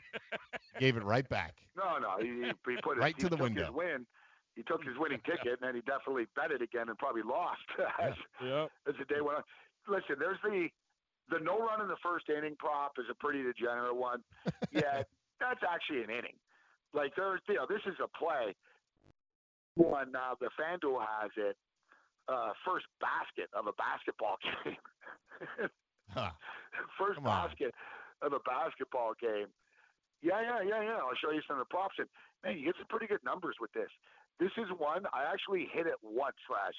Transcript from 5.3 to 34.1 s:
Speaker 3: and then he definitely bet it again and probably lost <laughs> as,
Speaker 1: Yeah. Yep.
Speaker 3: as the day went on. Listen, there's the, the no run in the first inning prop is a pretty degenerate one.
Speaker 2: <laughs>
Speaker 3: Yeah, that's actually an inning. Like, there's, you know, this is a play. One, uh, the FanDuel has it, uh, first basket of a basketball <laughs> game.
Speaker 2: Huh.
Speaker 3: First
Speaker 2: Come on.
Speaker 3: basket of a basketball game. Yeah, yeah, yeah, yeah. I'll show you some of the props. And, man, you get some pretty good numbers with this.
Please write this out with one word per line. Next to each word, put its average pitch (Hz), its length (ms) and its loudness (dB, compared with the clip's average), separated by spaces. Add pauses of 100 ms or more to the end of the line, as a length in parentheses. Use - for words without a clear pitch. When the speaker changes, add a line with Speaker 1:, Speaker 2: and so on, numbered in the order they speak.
Speaker 3:
and 123 160 0
then 127 140 0
he 120 60 -4
definitely 135 440 0 (100)
bet 151 160 2
it 127 100 2
again 117 260 0
and 110 100 -4
probably 120 240 2
lost 143 380 0 (180)
<laughs> - 240 2
as, 135 120 2 (260)
Speaker 1:
Yeah. 131 220 2
Yep. 151 80 -2 (180)
Speaker 3:
as 143 100 2
the 139 60 -4
day 147 160 2
went 147 180 2
on. 131 60 -4 (420)
Listen, 185 320 2
there's 175 240 2
the, 190 260 4 (600)
the 165 80 2
no 170 220 2
run 220 220 2
in 208 60 -2
the 160 140 -2
first 170 260 0
inning 151 300 2
prop 143 400 0
is 123 120 -2
a 117 40 -4
pretty 143 300 0
degenerate 120 500 2
one. 123 300 0 (200)
Speaker 2:
<laughs> - 280 -4
Speaker 3:
Yeah, 269 300 2 (360)
that's 247 240 0
actually 165 400 0
an 104 80 -6
inning. 117 240 -6 (600)
Like, 143 200 2
there's, 185 340 0
you 208 60 4
know, 170 140 2
this - 180 0
is 185 160 0
a 120 60 0 (100)
play. 135 360 2 (1200)
One, 139 360 6
uh, 127 260 -2
the 117 180 -2
FanDuel 156 420 0
has 107 380 -4
it, 101 180 2 (720)
uh, 120 240 0 (140)
first 180 200 0 (140)
basket 127 540 -2
of 107 120 0
a 104 120 2
basketball 117 580 0 (140)
<laughs> - 140 -4
game. - 120 -4 (1300)
Speaker 2:
Huh. 101 200 -2 (680)
Speaker 3:
First 190 180 2
Speaker 2:
Come 143 100 -4
on. 95 220 4
Speaker 3:
basket 117 240 -2 (500)
of 143 100 2
a 131 80 2
basketball 127 800 -2
game. 104 260 2 (720)
Yeah, 185 220 2
yeah, 233 240 0
yeah, 214 160 2
yeah. 220 160 0
I'll 127 240 0
show 156 80 0
you 151 160 2
some 143 140 -2
of 123 40 0
the - 60 -10
props. 190 280 0
And, 120 100 -2 (340)
man, 190 160 -2
you 135 80 -4
get 180 100 2
some - 140 -14
pretty 226 160 -2
good 202 180 0
numbers 147 360 -2
with 113 120 -4
this. 104 160 -2 (520)